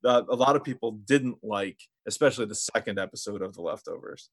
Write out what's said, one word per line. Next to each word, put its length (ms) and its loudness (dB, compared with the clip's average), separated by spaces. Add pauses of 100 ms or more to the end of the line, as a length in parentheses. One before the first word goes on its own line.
uh, 240 6
a 60 0
lot 220 4
of 80 -2
people 280 -4 (140)
didn't 360 2
like, 360 -4 (280)
especially 400 2
the 80 -10
second 440 -4
episode 440 -6
of 120 -6
The 80 -14
Leftovers. 720 -10